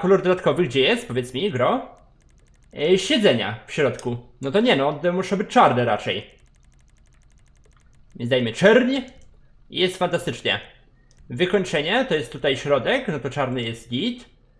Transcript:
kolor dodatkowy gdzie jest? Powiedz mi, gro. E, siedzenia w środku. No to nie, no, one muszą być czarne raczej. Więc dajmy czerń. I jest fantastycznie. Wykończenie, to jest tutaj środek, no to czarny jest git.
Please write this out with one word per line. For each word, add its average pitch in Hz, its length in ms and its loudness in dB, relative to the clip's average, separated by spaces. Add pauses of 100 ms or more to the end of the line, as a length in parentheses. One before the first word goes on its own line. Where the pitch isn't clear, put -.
kolor 185 200 4
dodatkowy 175 420 2
gdzie 135 180 0
jest? 226 260 2
Powiedz 123 260 -6
mi, 180 180 -2
gro. 165 460 -2 (800)
E, 175 200 2
siedzenia 127 720 0
w - 40 -18
środku. 120 460 -2 (240)
No 135 100 -6
to 196 80 2
nie, 233 160 4
no, 135 120 2
one 156 240 -2
muszą 185 260 -2
być - 120 -4
czarne 123 360 4
raczej. 104 460 -4 (1800)
Więc 120 140 -6
dajmy 120 240 0
czerń. 247 420 6 (760)
I 151 100 -8
jest 180 180 0
fantastycznie. 143 640 -2 (680)
Wykończenie, 180 760 0
to 175 100 -2
jest 147 160 -4
tutaj 139 260 -2
środek, 147 500 0
no 151 120 -4
to 131 100 -6
czarny 127 320 -4
jest 113 280 -8
git. 202 400 -6 (300)